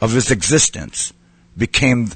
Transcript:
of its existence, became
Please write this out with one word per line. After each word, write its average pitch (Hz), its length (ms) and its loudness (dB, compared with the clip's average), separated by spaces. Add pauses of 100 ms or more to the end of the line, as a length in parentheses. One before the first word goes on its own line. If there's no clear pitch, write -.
of 113 160 0
its 127 140 0
existence, 104 800 -2 (440)
became 120 580 0